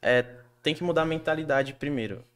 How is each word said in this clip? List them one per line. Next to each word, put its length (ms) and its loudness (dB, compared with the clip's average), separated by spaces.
é, 240 4
tem 140 0
que 80 -8
mudar 200 2
a 20 0
mentalidade 680 0
primeiro. 480 -4